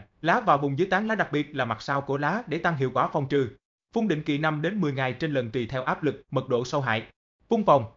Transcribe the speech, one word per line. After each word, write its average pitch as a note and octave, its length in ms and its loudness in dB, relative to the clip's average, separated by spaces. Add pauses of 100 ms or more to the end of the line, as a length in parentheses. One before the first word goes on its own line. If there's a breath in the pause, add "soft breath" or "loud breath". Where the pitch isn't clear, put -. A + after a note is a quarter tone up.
(220)
lá F3+ 240 2
và D3+ 120 6
vùng C#3+ 220 -2
dưới F#3+ 80 0
tán F#3+ 200 0
lá, A3 80 -2
đặc F3 160 -2
biệt D3 240 -2
là C3 100 0
mặt A2+ 160 -4
sau C#3 200 -2
của C#3 160 -2
lá E3 300 -2
để D#3 100 -2
tăng E3 200 0
hiệu C3 160 0
quả D#3+ 140 2
phòng D3 200 -2
trừ. C3+ 220 0 (440)
Phun A3+ 140 2
định D#3 160 0
kỳ C#3+ 140 0
năm D#3 240 0
đến G3 200 -2
mười D3 120 0
ngày B2+ 200 -2
trên D#3 200 -4
lần A#2+ 180 -2
tùy B2 160 -2
theo C3 160 -4
áp D#3+ 200 -2
lực, C#3 180 -2 (100)
mật C3+ 180 -2
độ B2 160 2
sâu D3 160 -2
hại. A#2 220 0 (460)
Phun A3 160 2
phòng, C#3+ 200 6 (120)